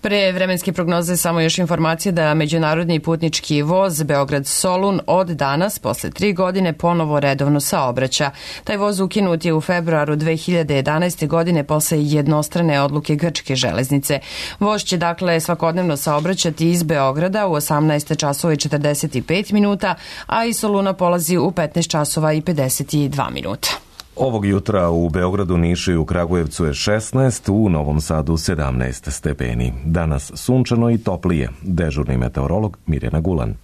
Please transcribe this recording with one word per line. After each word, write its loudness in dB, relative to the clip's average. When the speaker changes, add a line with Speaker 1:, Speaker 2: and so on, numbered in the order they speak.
Speaker 1:
Pre 2
vremenske 0
prognoze 0
samo 0
još 2
informacija 0
da 2
međunarodni 2
putnički 0
voz 2
Beograd-Solun 0
od 2
danas, -2
posle -4
tri 0
godine, 0
ponovo 0
redovno 2
saobraća. 0
Taj -4
voz 0
ukinut 0
je 2
u 2
februaru 0
dve 0
hiljade 0
jedanaeste 0
godine 2
posle 0
jednostrane 2
odluke 0
grčke -2
železnice. 0
Voz 0
će, -2
dakle, 0
svakodnevno 0
saobraćati 0
iz 2
Beograda 2
u 0
osamnaest 2
časova 0
i 0
četrdeset -2
i 0
pet -2
minuta, 2
a 0
iz -2
Soluna 0
polazi 0
u 2
petnaest -2
časova 0
i 0
pedeset -2
i 2
dva -2
minuta. -6
Speaker 2:
Ovog 0
jutra 2
u 2
Beogradu, 0
Nišu 2
i 4
u 2
Kragujevcu 0
je 0
šesnaest, 0
u 4
Novom 2
Sadu 0
sedamnaest -2
stepeni. -2
Danas 0
sunčano 2
i 2
toplije. -2
Dežurni 0
meteorolog -2
Mirjana -2
Gulan. -2